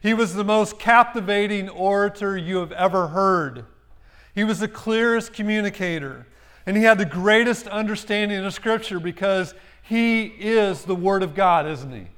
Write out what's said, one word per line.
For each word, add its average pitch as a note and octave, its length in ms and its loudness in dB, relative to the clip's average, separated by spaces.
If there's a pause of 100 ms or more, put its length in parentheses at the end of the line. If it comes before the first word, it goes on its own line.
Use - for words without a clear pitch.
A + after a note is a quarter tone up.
He G#3+ 140 0
was G#3+ 180 0
the G3+ 120 -4
most G#3+ 340 0
captivating G#3 880 2
orator G3 720 -2
you F3+ 200 -4
have E3+ 140 -6
ever F3+ 360 2
heard. D#3+ 580 0 (640)
He G#3 120 0
was G#3+ 160 0
the G#3+ 80 -2
clearest A3+ 680 0
communicator, F#3 920 -4 (400)
and F#3+ 120 0
he A3 80 4
had A3 140 8
the G#3 60 0
greatest G#3 640 2
understanding G#3 760 -4
of G3 120 -6
Scripture A3 460 -2
because F#3 540 -2 (280)
he A3+ 440 0
is G#3 580 0
the F#3 100 -2
Word F#3+ 300 0
of D3+ 100 -8
God, E3+ 320 2
isn't C3+ 260 -10
he? G2 140 -14 (120)